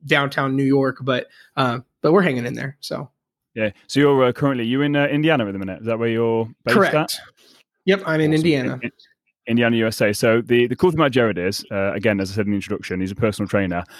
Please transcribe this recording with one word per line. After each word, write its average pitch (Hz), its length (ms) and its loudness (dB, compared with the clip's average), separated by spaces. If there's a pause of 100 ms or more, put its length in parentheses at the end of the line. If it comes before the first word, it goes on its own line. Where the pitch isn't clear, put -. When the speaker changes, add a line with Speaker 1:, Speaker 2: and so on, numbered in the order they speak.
Speaker 1:
downtown 139 500 0
New 139 100 0
York, 135 360 0
but, 127 260 -4 (280)
uh, 127 240 -2 (220)
but 147 100 2
we're 190 100 6
hanging 127 240 0
in 123 80 -8
there. 135 280 -10
So. - 280 -10 (460)
Speaker 2:
Yeah. 110 140 -2 (180)
So - 140 0
you're, 139 240 4
uh, 123 80 2
currently, 131 320 -2
you 127 160 0
in, 147 140 0
uh, 143 100 2
Indiana 147 420 2
at 98 60 -6
the 98 60 -6
minute? 95 220 -8
Is 110 40 -12
that 113 120 -2
where 117 120 -2
you're 113 360 0 (200)
based - 100 2
Speaker 1:
Correct. 185 200 2
Speaker 2:
at? 156 180 -2 (720)
Speaker 1:
Yep, 190 200 2
I'm 160 140 0
in 151 120 2
Speaker 2:
Awesome. - 20 2
Speaker 1:
Indiana. 147 400 0
Speaker 2:
In, 127 100 -12
in 117 80 -8 (560)
Indiana, 117 300 2
U 110 100 2
S 110 140 -4
A. 107 120 2
So 117 280 2
the, 120 260 4
the 120 80 -2
cool 180 160 2
thing 160 80 0
about 143 120 2
Jared 117 260 2
is, 92 340 -4
uh, 98 220 -2
again, 104 260 0
as 95 120 -4
I 98 40 -10
said 107 100 -2
in 104 60 0
the 101 40 0
introduction, 95 440 -6
he's 92 120 -4
a 101 40 -10
personal 107 320 -2
trainer, 90 360 -2 (160)